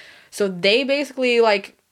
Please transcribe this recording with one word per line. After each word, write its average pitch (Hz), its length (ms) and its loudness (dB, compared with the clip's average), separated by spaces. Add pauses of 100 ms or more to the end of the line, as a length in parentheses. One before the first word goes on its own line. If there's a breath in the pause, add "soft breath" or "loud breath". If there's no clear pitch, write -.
(300 loud breath)
so - 200 -2
they 196 340 0
basically, 262 580 -2
like, 208 360 0 (140)